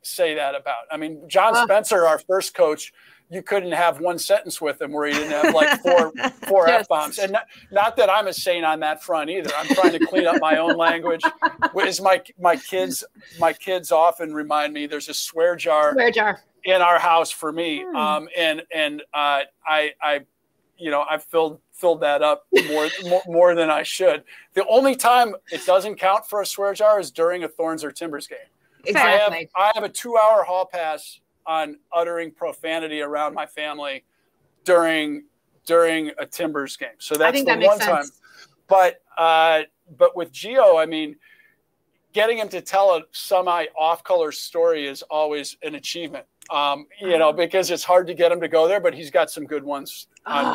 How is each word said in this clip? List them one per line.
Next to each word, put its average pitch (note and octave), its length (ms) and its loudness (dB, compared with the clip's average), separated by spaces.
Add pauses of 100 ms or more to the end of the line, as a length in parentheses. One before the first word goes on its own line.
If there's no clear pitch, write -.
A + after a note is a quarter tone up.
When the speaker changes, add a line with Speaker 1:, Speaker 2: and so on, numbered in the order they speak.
Speaker 1:
say D#3+ 340 -2
that C#3 180 -4
about. C3+ 380 -8
I D3+ 40 -6
mean, D#3 320 -10
John G#3 280 4
Speaker 2:
Ah. A#3+ 80 4
Speaker 1:
Spencer, G3+ 420 2
our D#3 140 2
first F#3 340 -4
coach, D#3 380 0 (380)
you F3+ 120 -12
couldn't F#3 300 -4
have D#3+ 260 0
one F3 200 -4
sentence G3 420 -2
with D3 220 -6
him C#3+ 100 -8
where D3 140 -4
he D3 80 -2
didn't D#3 160 -4
have, D#3+ 240 2
like, D4 260 2
four, C4 320 2
Speaker 3:
<laughs> - 360 -8
Speaker 1:
four F#3 200 6
Speaker 2:
Yes. F3 140 4
Speaker 1:
F-bombs. D#3 360 -2
And G3 140 -4
not, - 140 -2 (240)
not G#3 260 0
that G#3 140 4
I'm G3+ 160 2
a F3+ 60 -4
saint F3 340 -4
on D#3 140 0
that D#3 220 -4
front D#3 280 -4
either. F3 260 -6
I'm D#3 120 -4
trying F#3+ 240 4
to A#3 140 -2
clean F#3 200 0
up E3+ 120 2
my D#3 200 2
own E3+ 180 0
language. E3 460 0 (280)
Speaker 2:
<laughs> G3 320 -4
Speaker 1:
As F3+ 200 -2
my, F#3+ 200 2 (160)
my F3 180 2
kids, F#3 460 -6 (380)
my E3 140 2
kids F3+ 360 -6
often E3 440 2
remind D3+ 400 -4
me, D3 120 -8
there's D3 220 -10
a D3 60 -10
swear E3+ 420 -2
jar E3 380 2
Speaker 2:
Swear A#3 160 2
jar. G#3+ 300 -2 (240)
Speaker 1:
in F#3 180 2
our F3 160 6
house E3 320 2
for D#3 220 -8
me. D#3+ 360 -6
Speaker 3:
Hmm. E4 80 -8
Speaker 1:
Um, D3+ 400 -2
and, D#3+ 260 -2 (120)
and, D3+ 260 -4 (140)
uh, C#3+ 300 0 (220)
I, D3+ 260 0 (100)
I, D3 180 -2 (560)
you E3 140 -10
know, C#3+ 180 0
I've D#3 160 -6
filled, D#3+ 340 -2 (140)
filled D#3+ 300 0
that D3 180 0
up D3+ 260 0 (220)
more, D3+ 280 -2
<laughs> G3 80 -12
more, F3+ 220 0
more F3 280 4
than D#3+ 160 2
I D3 120 0
should. D#3 420 0 (280)
The G3 140 0
only C4 280 4
time A#3+ 400 2 (160)
it D#3+ 140 -8
doesn't F#3+ 320 2
count G3 300 0
for G#3 160 -4
a F3+ 40 -8
swear G3 280 -4
jar G#3+ 260 4
is D3 100 -8
during E3+ 340 -2
a D3+ 40 -6
Thorns D#3+ 340 -6
or C#3+ 100 -8
Timbers D3+ 340 -12
game. B2+ 120 -16 (460)
Speaker 2:
Exactly. B3 260 2
Speaker 1:
I G3+ 280 2
have, D#3+ 180 -12
I G3+ 180 4
have G#3+ 100 -4
a G3 40 -6
two-hour A3 540 2
hall F3+ 240 -2
pass D#3+ 540 -8 (240)
on D#3 320 -4 (160)
uttering E3+ 380 -4
profanity D#3+ 720 -8
around D3 340 -4
my D3+ 100 -8
family D3 600 -10 (600)
during, D#3+ 600 0 (420)
during E3 540 2
a C#3+ 60 -10
Timbers D3 500 -8
game. B2+ 220 -12
So - 180 -6
that's D#3+ 120 4
Speaker 2:
I B3 40 2
think C#4 140 -2
Speaker 1:
the B3 60 2
Speaker 2:
that A3 60 -2
makes - 120 4
Speaker 1:
one G#3 100 4
time. E3 240 0
Speaker 2:
sense. - 160 -20 (480)
Speaker 1:
But, F#3 340 4 (160)
uh, D#3+ 440 4 (360)
but F3 180 4
with E3+ 160 -8
Gio, G#3 480 4
I D#3+ 60 0
mean, D#3 300 -8 (960)
getting A3+ 260 2
him G#3+ 120 -4
to F3+ 100 -8
tell G3 340 4
a D#3 160 -2
semi F3+ 560 0 (100)
off-color D#3+ 540 0
story E3 560 -2
is C#3 160 -12
always D3+ 640 -4
an D3+ 100 -8
achievement, C#3+ 520 -12 (240)
um, D3 360 -2 (140)
you F3+ 180 0
know, D#3 120 4
Speaker 2:
Uh-huh. - 80 4
Speaker 1:
because F3 340 0
it's E3 120 -4
hard F3+ 220 4
to E3+ 80 -8
get E3+ 160 2
him F3 100 -2
to D#3+ 80 -4
go D#3+ 200 2
there, G3+ 120 2
but E3+ 140 0
he's C#3+ 160 -14
got D#3+ 180 2
some D3+ 160 -12
good D3 200 -8
ones C#3 420 -10 (200)
on, C#3+ 180 -2 (100)